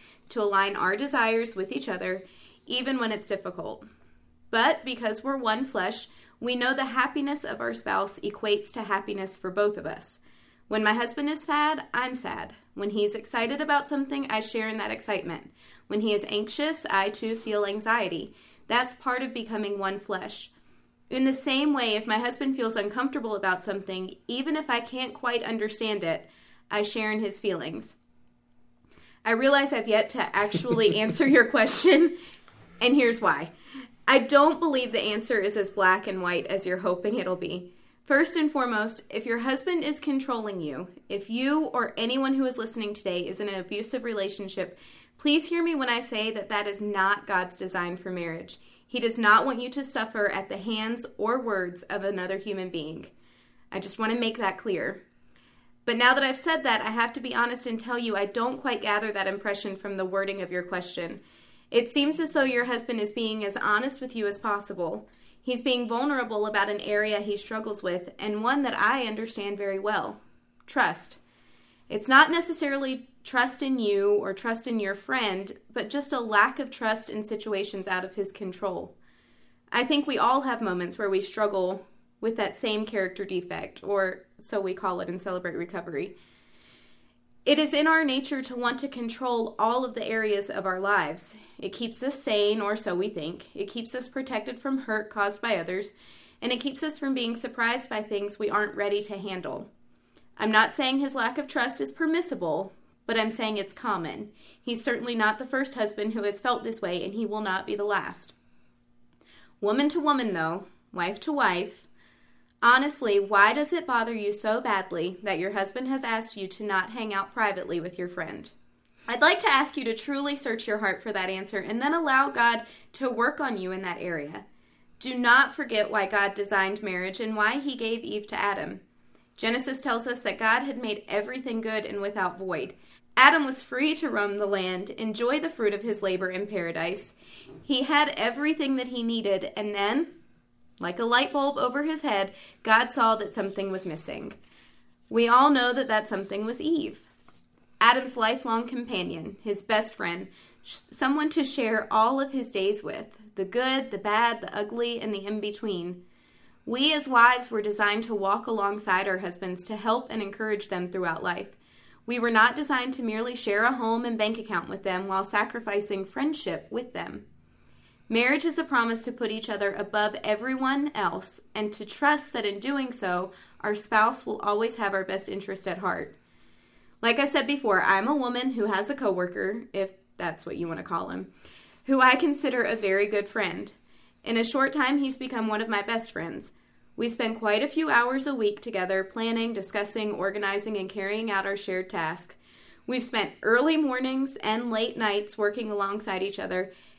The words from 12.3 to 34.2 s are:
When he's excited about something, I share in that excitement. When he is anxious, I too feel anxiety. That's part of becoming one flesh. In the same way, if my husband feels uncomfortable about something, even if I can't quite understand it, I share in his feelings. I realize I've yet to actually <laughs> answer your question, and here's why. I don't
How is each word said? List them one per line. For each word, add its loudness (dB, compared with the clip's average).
When -4
he's 0
excited -2
about 2
something, -2
I 0
share -2
in -6
that -6
excitement. -6
When 0
he 4
is 0
anxious, -2
I 2
too -4
feel -2
anxiety. -2
That's 0
part -2
of -4
becoming -4
one -2
flesh. -8
In 2
the 4
same 2
way, 2
if -2
my 2
husband 0
feels -2
uncomfortable -2
about 0
something, -6
even -2
if -4
I 0
can't -8
quite -2
understand -2
it, -2
I 2
share 0
in 0
his -4
feelings. -6
I 2
realize 6
I've 0
yet 4
to -4
actually 4
<laughs> 2
answer 4
your 10
question, 6
and 6
here's 4
why. 2
I 8
don't 8